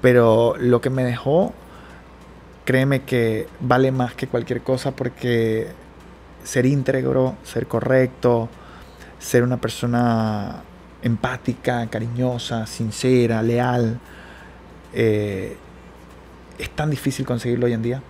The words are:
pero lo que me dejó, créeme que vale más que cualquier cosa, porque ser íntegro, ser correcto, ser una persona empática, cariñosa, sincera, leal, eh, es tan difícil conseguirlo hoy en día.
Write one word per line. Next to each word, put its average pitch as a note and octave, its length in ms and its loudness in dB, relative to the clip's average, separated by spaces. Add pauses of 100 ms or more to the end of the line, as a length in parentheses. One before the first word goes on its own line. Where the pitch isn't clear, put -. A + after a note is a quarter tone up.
pero A#2 580 6
lo B2 220 4
que C3 80 -2
me C3 140 -2
dejó, C3+ 500 0 (1120)
créeme C3 380 0
que A2+ 460 -2 (120)
vale B2+ 300 2
más B2+ 240 -2
que - 140 -6
cualquier A#2 340 -4
cosa, C3 300 -2
porque A#2 760 -2 (760)
ser B2+ 220 0
íntegro, C3 760 0
ser - 240 -6
correcto, A#2+ 840 2 (680)
ser - 240 2
una B2 140 0
persona A2+ 1040 -2 (400)
empática, A#2+ 840 -2
cariñosa, A#2 800 -4
sincera, A#2 760 2
leal, A#2+ 560 0 (920)
eh, G#2 640 -2 (1000)
es - 120 -10
tan D3+ 200 -4
difícil C3+ 360 -4
conseguirlo A#2+ 400 -2
hoy A#2+ 60 2
en A2+ 100 -2
día. B2 280 -2